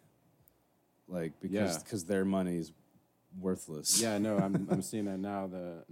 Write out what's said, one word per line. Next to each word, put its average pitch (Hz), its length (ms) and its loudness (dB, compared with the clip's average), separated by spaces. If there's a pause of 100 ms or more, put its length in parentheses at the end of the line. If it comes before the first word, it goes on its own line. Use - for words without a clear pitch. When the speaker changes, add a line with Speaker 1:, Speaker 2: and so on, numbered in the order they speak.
(1080)
Speaker 1:
like, 82 320 -4
because 95 360 2
Speaker 2:
Yeah. 76 140 -6
Speaker 1:
'cause 95 140 -4
their 95 200 2
money 92 340 2
is 80 120 -4 (720)
worthless. 90 600 0
Speaker 2:
Yeah, 110 180 2
no, 107 200 2
I'm, 98 300 2
Speaker 1:
<laughs> - 20 2
Speaker 2:
I'm 95 120 2
seeing 104 240 -2
that 95 120 -4
now. 98 300 -4
The 87 420 -10